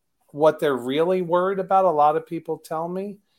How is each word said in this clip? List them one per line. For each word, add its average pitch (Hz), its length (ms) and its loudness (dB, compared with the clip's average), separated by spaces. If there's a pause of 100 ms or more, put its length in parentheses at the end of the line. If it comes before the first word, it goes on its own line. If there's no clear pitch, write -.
(320)
what 156 280 2
they're 143 160 0
really 156 460 0
worried 180 380 0
about, 190 260 2
a 180 40 4
lot 151 280 2
of 160 100 -6
people 160 300 -8
tell 165 320 -8
me, 190 300 -10 (200)